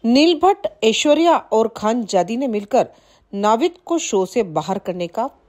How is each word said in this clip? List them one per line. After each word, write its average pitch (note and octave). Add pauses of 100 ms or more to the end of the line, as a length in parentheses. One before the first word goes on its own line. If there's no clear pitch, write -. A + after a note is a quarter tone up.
नील D4
भट्ट, G4 (180)
ऐश्वर्या D4+
और A3
खान A3+
जादी F#3
ने C#4
मिलकर G#3 (460)
नाविद A3+ (120)
को E4+
शो F#3+
से A#3+
बाहर F3
करने F3
का A3 (220)